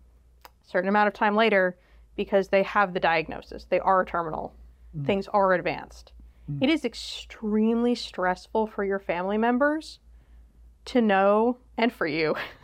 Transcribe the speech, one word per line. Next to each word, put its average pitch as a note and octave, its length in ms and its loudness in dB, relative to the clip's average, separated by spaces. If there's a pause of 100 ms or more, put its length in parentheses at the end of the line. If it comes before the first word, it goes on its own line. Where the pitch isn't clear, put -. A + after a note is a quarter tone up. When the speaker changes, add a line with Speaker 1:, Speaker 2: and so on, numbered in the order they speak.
(440)
Speaker 1:
a - 240 -20
certain F#3 200 -2
amount G#3 200 2
of G3+ 60 -2
time G#3 200 0
later G3+ 420 2 (400)
because G3 320 0
they G3 160 4
have G3 280 0
the F3+ 80 -4
diagnosis. - 640 -4
They F#3 160 0
are F#3 240 2
terminal. E3+ 500 -6 (420)
Speaker 2:
Mm. C#3+ 100 -6
Speaker 1:
Things G3 220 0
are G3 260 2
advanced. E3 580 -6 (380)
Speaker 2:
Mm. C#3+ 120 -4
Speaker 1:
It C4 60 2
is D#4+ 160 0
extremely A3+ 1120 -2
stressful F#3 720 -4
for G#3+ 180 -6
your G3 140 -2
family F#3+ 400 -4
members C4+ 600 0 (840)
to - 140 2
know, G#3 580 4 (200)
and A#3 140 0
for - 140 -4
you, D#3 280 0 (300)